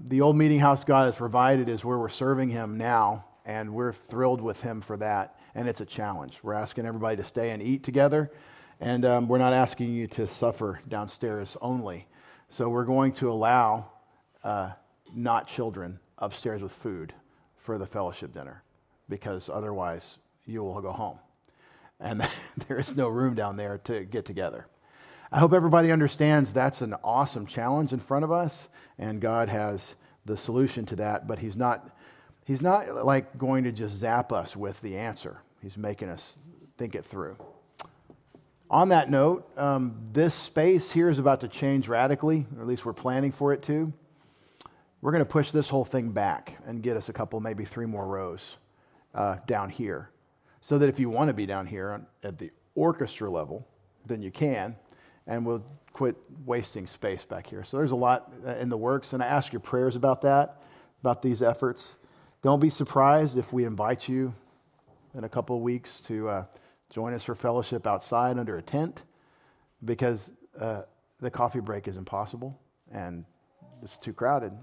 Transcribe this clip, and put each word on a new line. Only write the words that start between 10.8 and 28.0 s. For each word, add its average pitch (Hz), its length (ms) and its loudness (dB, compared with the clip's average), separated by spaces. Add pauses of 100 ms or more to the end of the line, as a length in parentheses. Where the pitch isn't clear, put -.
downstairs 104 720 -6
only. 110 460 -6 (420)
So 117 200 -4
we're 120 160 0
going 131 300 4
to 123 180 -2
allow, 113 580 4 (540)
uh, 101 260 -4 (420)
not 120 360 4
children 95 500 -6 (200)
upstairs 104 440 -4
with 98 80 -8
food 87 440 -8 (420)
for 110 220 -6
the 98 80 -6
fellowship 87 460 -6
dinner, 67 300 -16 (460)
because 98 420 -8
otherwise 90 680 -8 (280)
you 110 160 -8
will 98 180 -6
go 95 120 -8
home. 95 260 -8 (800)
And 113 220 -6 (240)
<laughs> - 240 -12
there 101 100 -4
is 135 180 -6
no 131 120 2
room 123 260 0
down 104 220 -4
there 101 220 -6
to 107 260 -6
get 104 200 -6
together. 85 440 -8 (640)
I 139 80 4
hope 147 120 8
everybody 170 380 6
understands 151 600 4
that's 135 280 0
an 110 220 -4
awesome 117 440 0
challenge 131 460 0
in 131 60 -2
front 139 260 0